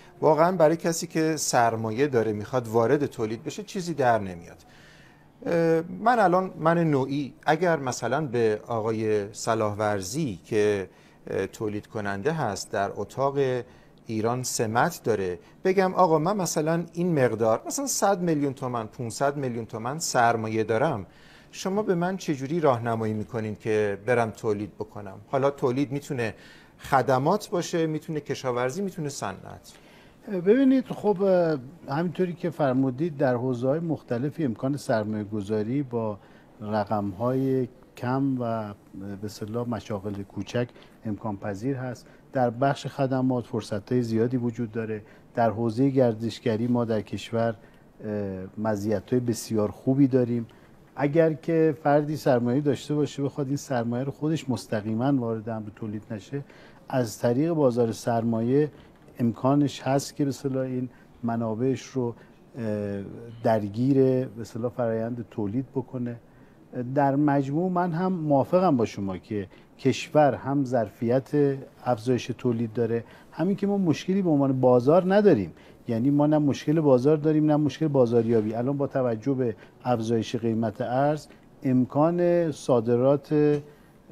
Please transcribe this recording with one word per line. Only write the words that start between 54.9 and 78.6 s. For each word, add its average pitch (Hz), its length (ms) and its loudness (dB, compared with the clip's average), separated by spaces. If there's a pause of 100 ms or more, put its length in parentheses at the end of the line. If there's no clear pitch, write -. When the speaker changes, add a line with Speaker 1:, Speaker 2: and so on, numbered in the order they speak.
Speaker 2:
وارد 113 320 -4
امر 110 260 -8
تولید 107 360 -8
نشه، 127 320 -8 (460)
از 123 300 -2
طریق 127 320 2
بازار 123 400 2
سرمایه 117 800 0 (480)
امکانش 131 640 2
هست 139 340 -2
که 151 80 -2
به 139 60 0
اصطلاح 131 340 -4
این 127 260 -6 (340)
منابعش 117 640 -2
رو، 120 300 -4 (420)
اه، 117 80 -6 (800)
درگیر 113 520 2 (300)
به 117 160 -12
اصطلاح 113 300 -6
فرایند 113 600 -4
تولید 113 340 -4 (100)
بکنه. 120 400 -6 (800)
در 139 200 4
مجموع 143 560 2
من 180 200 0
هم 185 220 0
موافقم 156 640 4
با 113 80 2
شما 98 320 -6
که 98 300 -6 (320)
کشور 135 540 2
هم 135 320 -2
ظرفیت 127 920 0 (280)
افزایش 120 520 0
تولید 117 360 -2
داره، 117 300 -2 (280)
همین 185 240 -2
که 202 120 -2
ما 202 100 0
مشکلی 190 440 0
به 180 80 2
عنوان 135 320 2
بازار 135 520 6
نداریم، 160 400 6 (340)
یعنی 120 220 0
ما 147 180 4
نه 151 100 4
مشکل 151 420 2
بازار 143 380 6
داریم 151 280 2
نه 151 100 4
مشکل 151 320 0
بازاریابی. 117 680 4
الان 123 240 -2